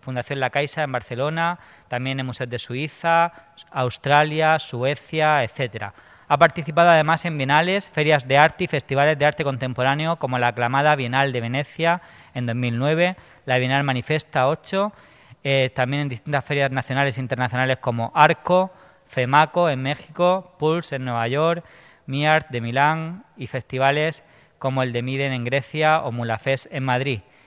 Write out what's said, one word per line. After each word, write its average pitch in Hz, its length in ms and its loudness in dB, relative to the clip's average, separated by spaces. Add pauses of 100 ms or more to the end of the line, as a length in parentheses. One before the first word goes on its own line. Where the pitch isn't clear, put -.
Fundación 131 380 -6
La 127 100 -2
Caixa 147 320 -4
en 139 100 -6
Barcelona, 156 680 -4 (300)
también 131 320 -4
en 131 60 -6
museos 123 240 -8
de 120 80 -6
Suiza, 165 720 -2 (380)
Australia, 151 880 2
Suecia, 147 840 -2
etcétera... 110 520 -6 (340)
Ha 147 80 4
participado 160 540 4
además 160 340 4
en 160 140 -6
bienales, 165 500 0
ferias 151 400 0
de 135 80 2
arte 156 280 4
y - 20 -6
festivales 143 520 0
de 143 60 0
arte 151 180 0
contemporáneo, 135 760 -2
como 127 220 -4
la 120 100 2
aclamada 131 480 2
Bienal 135 360 0
de 123 80 -2
Venecia 147 600 -2 (320)
en 123 100 -4
dos 117 120 -2
mil 120 220 -2
nueve, 160 380 0 (300)
la 127 100 0
Bienal 131 280 0
Manifesta 135 640 -2
ocho, 196 440 -4 (500)
eh, 135 320 0
también 135 280 -2
en 143 80 -4
distintas 135 340 -4
ferias 139 260 -2
nacionales 135 460 -2
e 131 60 -6
internacionales 127 560 -2
como 117 360 -4
Arco, 180 560 4 (360)
femaco 151 640 2
en 131 120 -4
México, 175 760 -2
Pulse 156 380 -2
en 131 100 -6
Nueva 117 200 -2
York, 160 380 -2 (400)
miart 151 460 0
de 120 100 -6
Milán 156 640 -2 (140)
y 135 80 -10
festivales 139 760 -2 (340)
como 131 240 -2
el 127 100 -2
de 120 80 -2
Miden 135 320 -4
en 123 120 -4
Grecia 151 560 0
o 127 120 -6
Mulafest 120 580 -4
en 135 140 -6
Madrid. 127 380 -2 (240)